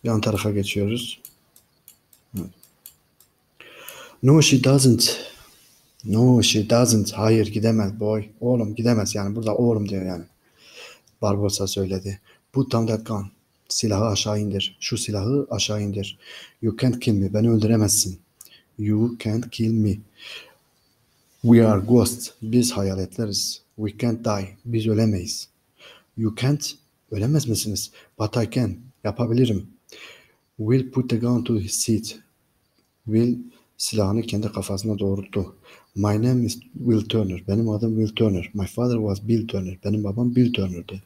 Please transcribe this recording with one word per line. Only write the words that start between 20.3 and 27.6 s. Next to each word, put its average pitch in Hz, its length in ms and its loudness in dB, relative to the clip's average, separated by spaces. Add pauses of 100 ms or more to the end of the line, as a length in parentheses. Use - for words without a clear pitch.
We 117 260 8
are 104 180 4
ghosts. 117 440 2 (120)
Biz 113 300 2
hayaletleriz. 95 920 -4 (140)
We 107 220 -6
can't 117 280 -4
die. 98 400 -4
Biz 113 220 -2
ölemeyiz." 107 640 0 (680)
"You 110 180 -2
can't. 143 360 -2 (400)
Ölemez 123 360 0
misiniz?" 104 440 -4 (280)